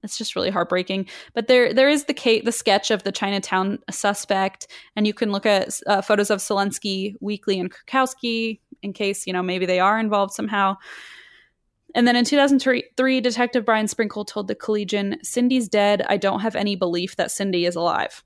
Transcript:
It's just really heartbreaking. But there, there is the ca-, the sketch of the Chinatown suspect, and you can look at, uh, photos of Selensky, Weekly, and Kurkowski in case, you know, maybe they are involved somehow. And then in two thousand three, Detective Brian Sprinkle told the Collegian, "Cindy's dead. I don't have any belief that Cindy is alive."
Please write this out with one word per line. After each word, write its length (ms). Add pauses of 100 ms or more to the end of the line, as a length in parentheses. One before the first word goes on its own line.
It's 160
just 180
really 140
heartbreaking. 580 (260)
But 140
there, 240
there 160
is 160
the 100
ca-, 280
the 100
sketch 380
of 140
the 80
Chinatown 680 (120)
suspect, 760 (300)
and 100
you 80
can 180
look 140
at, 400
uh, 160
photos 280
of 100
Selensky, 800
Weekly, 380
and 140
Kurkowski 880 (220)
in 100
case, 340
you 60
know, 100
maybe 240
they 140
are 180
involved 360
somehow. 420 (1200)
And 120
then 80
in 80
two 120
thousand 220
three, 600
Detective 440
Brian 220
Sprinkle 380
told 240
the 80
Collegian, 640
"Cindy's 460
dead. 400
I 80
don't 240
have 160
any 180
belief 400
that 160
Cindy 360
is 100
alive." 500